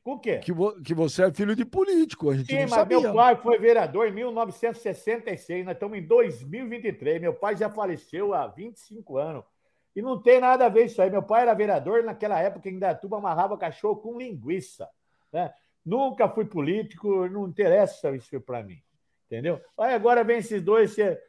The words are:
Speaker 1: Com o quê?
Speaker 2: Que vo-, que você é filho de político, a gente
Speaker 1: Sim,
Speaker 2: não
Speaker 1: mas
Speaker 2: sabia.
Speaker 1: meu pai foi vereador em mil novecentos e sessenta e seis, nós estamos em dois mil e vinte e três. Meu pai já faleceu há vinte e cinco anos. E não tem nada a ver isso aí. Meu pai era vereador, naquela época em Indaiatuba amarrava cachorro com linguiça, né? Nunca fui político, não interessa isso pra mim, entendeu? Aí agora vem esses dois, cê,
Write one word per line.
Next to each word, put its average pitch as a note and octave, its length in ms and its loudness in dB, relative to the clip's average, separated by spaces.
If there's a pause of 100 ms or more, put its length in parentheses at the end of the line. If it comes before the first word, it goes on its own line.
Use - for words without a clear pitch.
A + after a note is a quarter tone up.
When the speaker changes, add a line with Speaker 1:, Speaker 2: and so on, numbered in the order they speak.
Speaker 1:
Com C4+ 120 -10
o B3+ 40 -14
quê? F3+ 200 -4
Speaker 2:
Que - 140 -6
vo-, F#3+ 300 -2
que D#3 120 -8
você D#3+ 280 0
é F#3 100 4
filho G#3 220 -2
de A#3 100 -2
político, F4 680 0
a C3+ 60 0
gente C3 100 -4
Speaker 1:
Sim, C4+ 80 -4
Speaker 2:
não C#4 80 0
Speaker 1:
mas B3+ 80 -2
Speaker 2:
sabia. A3+ 300 4
Speaker 1:
meu G#3+ 140 0
pai A#3+ 220 8
foi A#3 220 2
vereador G#3+ 500 4
em G3+ 40 -4
mil A#3 200 -6
novecentos A3+ 480 -4
e - 20 -20
sessenta A3 480 -6
e F3 60 -6
seis, F3+ 280 -8
nós F3+ 100 -6
estamos G3+ 220 -8
em F#3 80 -10
dois F3 380 2
mil G#3 240 -10
e - 20 -10
vinte A#3 180 -8
e F#3+ 60 -4
três. D#3 280 -4
Meu E3+ 140 -2
pai G#3 220 -4
já G#3 140 -4
faleceu G3 640 -6
há C#3 140 -2
vinte G3+ 300 -16
e - 20 -20
cinco G#3 360 -14
anos. D3 280 -6 (500)
E G3+ 80 -6
não B3+ 180 -4
tem B3+ 200 8
nada B3+ 260 4
a - 20 6
ver A3 180 6
isso - 140 -6
aí. F#3+ 100 4
Meu G3 120 0
pai A3 200 2
era A#3 120 4
vereador, G3+ 480 0
naquela G#3 380 -2
época F3 280 -4
em F#3 60 -10
Indaiatuba F#3+ 440 -4
amarrava G3 380 -2
cachorro G3 400 -4
com A3+ 220 -12
linguiça, F3+ 680 -8 (440)
né? E3 200 -4 (320)
Nunca B3 440 0
fui G#3+ 160 -2
político, F#3+ 840 -4
não G3 200 -8
interessa F#3 680 2
isso C3 280 -12
pra A#2+ 200 -10
mim, G2 160 -18 (480)
entendeu? C#3+ 320 -6 (200)
Aí B3 160 0
agora A#3 280 4
vem A#3 160 2
esses G#3+ 220 -6
dois, G#3 300 4
cê, G#3 280 0 (100)